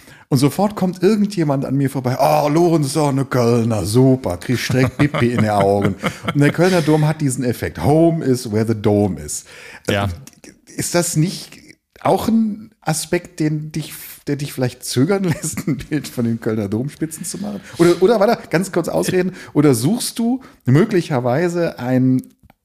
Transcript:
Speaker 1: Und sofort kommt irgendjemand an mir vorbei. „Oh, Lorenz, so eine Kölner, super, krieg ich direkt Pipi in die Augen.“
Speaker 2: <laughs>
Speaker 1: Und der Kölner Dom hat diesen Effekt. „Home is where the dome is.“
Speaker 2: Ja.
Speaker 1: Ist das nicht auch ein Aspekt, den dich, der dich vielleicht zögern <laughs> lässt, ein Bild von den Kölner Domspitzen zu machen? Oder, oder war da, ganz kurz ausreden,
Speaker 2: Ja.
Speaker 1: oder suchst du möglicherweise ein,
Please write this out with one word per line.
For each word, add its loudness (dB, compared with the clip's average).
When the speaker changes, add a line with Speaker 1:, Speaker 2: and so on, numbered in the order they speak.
Speaker 1:
Und 4
sofort 0
kommt -2
irgendjemand 2
an -2
mir 0
vorbei. -2
„Oh, 2
Lorenz, 2
so 2
eine 0
Kölner, 2
super, 2
krieg -2
ich -6
direkt 0
Pipi 2
in 0
die 2
Augen.“ 2
Speaker 2:
<laughs> -6
Speaker 1:
Und 0
der 4
Kölner 2
Dom 2
hat -2
diesen -2
Effekt. -4
„Home 4
is -2
where 0
the -2
dome 2
is.“ -10
Speaker 2:
Ja. 0
Speaker 1:
Ist -4
das 0
nicht -2
auch 0
ein 0
Aspekt, -6
den -2
dich, -8
der -2
dich -8
vielleicht -4
zögern 0
<laughs> -2
lässt, -8
ein -2
Bild -6
von -4
den -2
Kölner -2
Domspitzen -6
zu -10
machen? -8
Oder, 4
oder 4
war 4
da, 2
ganz -4
kurz -2
ausreden, 0
Speaker 2:
Ja. -18
Speaker 1:
oder 6
suchst 0
du 0
möglicherweise 0
ein, 2